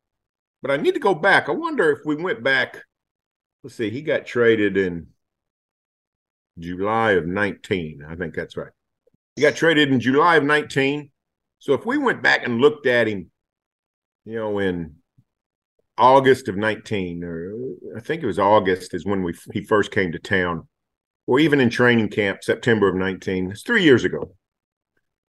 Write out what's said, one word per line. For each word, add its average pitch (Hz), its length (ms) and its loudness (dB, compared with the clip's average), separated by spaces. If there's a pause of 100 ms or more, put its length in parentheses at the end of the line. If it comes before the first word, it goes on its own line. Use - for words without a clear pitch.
(600)
But 135 100 -4
I 139 60 0
need 330 160 0
to 339 80 -6
go 202 140 2
back. 160 340 2
I 147 40 -2
wonder 254 380 -2
if 143 140 -2
we 151 120 -2
went 151 260 -6
back, 131 360 -2 (880)
let's 123 100 -20
see, 113 140 -4
he 123 140 -8
got 143 240 -4
traded 110 500 2
in 87 300 -2 (1500)
July 101 540 0
of 85 140 2
nineteen. 87 800 -4
I 78 80 -14
think 80 200 -8
that's 82 240 -10
right. 71 140 -12 (640)
He 120 40 -6
got 143 160 4
traded 151 340 2
in 131 100 2
July 147 360 2
of 143 80 2
nineteen. 147 640 -2 (500)
So - 120 -2
if 131 140 -2
we 254 100 -2
went 214 260 -2
back 135 220 0
and 120 160 -2
looked 147 260 2
at 120 220 2
him, 98 220 -8 (960)
you 110 80 -12
know, 107 240 -4
in 87 380 -4 (1000)
August 127 520 6
of 95 100 -4
nineteen, 98 640 -4
or 85 300 -10 (420)
I 110 40 -14
think 165 220 -8
it 139 40 -4
was 92 120 -4
August 101 540 2
is 85 140 -8
when 98 160 -2
we, 87 100 -4 (220)
he 101 100 -6
first 104 280 0
came 92 200 -2
to 82 60 -8
town, 90 500 -2 (580)
or 127 140 2
even 147 180 2
in 120 120 4
training 120 400 2
camp, 101 340 -4
September 104 460 2
of 87 60 -2
nineteen, 92 540 -4
it's 107 120 -14
three 233 200 0
years 131 220 6
ago. 80 300 -6 (960)